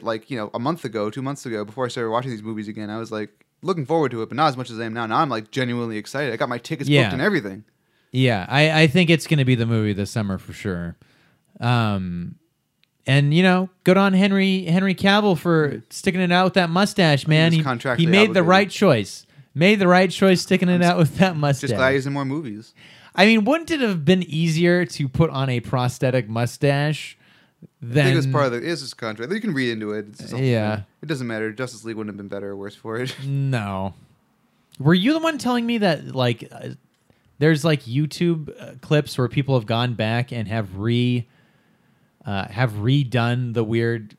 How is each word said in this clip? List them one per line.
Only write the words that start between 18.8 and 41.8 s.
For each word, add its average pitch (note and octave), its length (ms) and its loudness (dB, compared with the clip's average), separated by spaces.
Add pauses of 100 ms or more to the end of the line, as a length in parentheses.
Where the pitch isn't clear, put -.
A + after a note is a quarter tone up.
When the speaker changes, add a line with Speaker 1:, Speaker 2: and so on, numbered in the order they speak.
Speaker 2:
Made G3 240 4
the F#3+ 100 4
right F3+ 220 6
choice F#3 320 4
sticking F3+ 260 2
it F3+ 80 4
Speaker 1:
I'm F3 60 4
Speaker 2:
out F3 160 4
with D#3 200 4
that F#3 120 4
Speaker 1:
just D#3 100 -4
Speaker 2:
mustache. C#3 300 0
Speaker 1:
glad C3 240 4
he's C3+ 120 0
in C#3 60 -4
more C#3 120 -2
movies. C3 500 -8 (400)
Speaker 2:
I F#3+ 120 6
mean, A3 180 6
wouldn't D#4+ 260 0
it D#4 100 -2
have F#3+ 240 0
been F#3 180 4
easier E3+ 640 2
to C#3+ 220 -4
put D#3+ 220 2
on C3+ 200 -2
a A#2+ 100 0
prosthetic B2 680 -2
mustache C#3 880 -2 (640)
Speaker 1:
I A#2+ 120 -10
think C#3 180 4
it C#3 40 4
was C3+ 80 2
Speaker 2:
than C3+ 80 -2
Speaker 1:
part C#3+ 140 2
of A#2+ 60 0
the, A#2+ 180 -4
it's D#3+ 100 -6
just B2+ 160 -14
contract. A#2 360 -8
You A3 80 -4
can G#3+ 140 -4
read B2+ 160 0
into G#2+ 220 -6
it. G#2 160 -6
It's G#2 120 -20
just - 120 -14
a A#2 40 -6
whole C3+ 80 -2
Speaker 2:
Yeah. G#2+ 320 0
Speaker 1:
thing. G2+ 80 -8 (180)
It D#3 40 -14
doesn't C3 200 -6
matter. A2 260 -6
Justice A2 320 -10
League A2+ 120 -8
wouldn't G#2 160 -8
have G2 40 -12
been G2+ 120 -12
better G2 220 -10
or G2+ 60 -12
worse G2 180 -12
for A2+ 240 -10
it. B2+ 220 -6
<laughs> C3+ 40 -14
Speaker 2:
No. A2+ 680 -4 (840)
Were D3+ 160 4
you G3+ 180 2
the D#4+ 80 0
one D#4+ 180 -2
telling A#3+ 280 -2
me A#3+ 120 -2
that, C#3 360 -2
like, B2 360 -2
uh, B2+ 200 -14 (680)
there's, D3+ 260 2
like, D#3 180 0
YouTube, D3+ 760 -4
uh, - 220 -16
clips - 380 -2
where B2 100 0
people C3+ 300 0
have G#2+ 80 -4
gone A#2 280 -2
back A2+ 380 -2
and A2 160 -6
have G2+ 300 -6
re-, A#2+ 480 0 (1000)